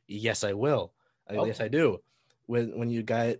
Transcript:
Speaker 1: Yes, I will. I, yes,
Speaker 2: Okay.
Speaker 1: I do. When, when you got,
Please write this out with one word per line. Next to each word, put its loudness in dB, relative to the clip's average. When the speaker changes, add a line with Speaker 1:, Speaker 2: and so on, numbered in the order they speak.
Speaker 1:
Yes, -2
I 0
will. 0
I, -6
yes, 0
Speaker 2:
Okay. -2
Speaker 1:
I -2
do. 4
When, 0
when -2
you -2
got, 0